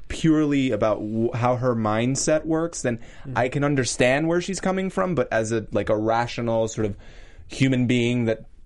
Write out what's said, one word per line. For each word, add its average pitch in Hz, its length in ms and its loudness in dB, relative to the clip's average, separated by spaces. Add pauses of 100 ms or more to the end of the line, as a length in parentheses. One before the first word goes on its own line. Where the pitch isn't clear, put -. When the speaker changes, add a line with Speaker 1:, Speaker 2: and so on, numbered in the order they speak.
Speaker 1:
purely 143 640 2
about 107 260 2
w-, 113 340 0
how 123 240 2
her 120 200 0
mindset 120 680 0
works, 160 380 -2
then 120 140 0 (240)
Speaker 2:
Mm-hmm. 139 180 -12
Speaker 1:
I 123 100 2
can 139 140 0
understand 139 640 2
where 170 140 2
she's 180 200 -6
coming 190 300 -2
from, 185 240 -2
but 127 180 0
as 113 200 0
a, 110 180 -2
like, 101 180 -2
a 110 80 2
rational 113 680 0
sort 107 200 -2
of 98 100 -4 (520)
human 131 380 2
being 120 380 2
that 113 220 -2 (200)